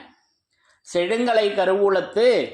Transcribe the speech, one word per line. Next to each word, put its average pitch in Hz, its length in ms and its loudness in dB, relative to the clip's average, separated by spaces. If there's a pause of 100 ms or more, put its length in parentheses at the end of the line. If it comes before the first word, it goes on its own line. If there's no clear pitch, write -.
(880)
செழுங்கலை 220 600 0
கருவூலத்து 190 760 0 (300)